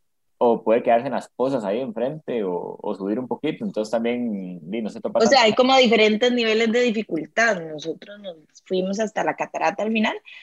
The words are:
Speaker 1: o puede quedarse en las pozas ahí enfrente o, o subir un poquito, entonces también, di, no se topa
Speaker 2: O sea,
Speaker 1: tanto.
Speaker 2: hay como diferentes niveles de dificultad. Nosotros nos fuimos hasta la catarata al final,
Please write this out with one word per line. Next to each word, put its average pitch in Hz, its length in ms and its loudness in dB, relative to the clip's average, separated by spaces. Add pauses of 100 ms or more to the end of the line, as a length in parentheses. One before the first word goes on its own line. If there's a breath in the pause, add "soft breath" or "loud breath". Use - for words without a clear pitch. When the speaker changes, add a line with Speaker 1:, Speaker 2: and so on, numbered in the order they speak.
(420)
Speaker 1:
o 117 220 4
puede 117 180 4
quedarse 123 260 4
en 127 40 -4
las 104 160 -6
pozas 131 360 -2
ahí 101 160 -2
enfrente 123 640 -4
o, 87 380 -4
o 104 140 -4
subir 98 240 -4
un 127 100 -8
poquito, 143 380 -4
entonces 107 260 -4
también, 113 680 -4 (120)
di, 117 100 -4
no 104 80 -6
se 110 140 -10
topa - 160 -2
Speaker 2:
O - 20 4
sea, 226 120 4
Speaker 1:
tanto. 254 120 6
Speaker 2:
hay 214 80 4
como 254 240 4
diferentes 226 560 4
niveles 226 400 0
de 240 80 2
dificultad. 220 800 0
Nosotros 160 600 -10
nos 185 160 -14 (280)
fuimos 190 340 -2
hasta 202 240 -2
la 156 140 -2
catarata 175 460 -2
al 220 100 -2
final, 226 240 0 (260 loud breath)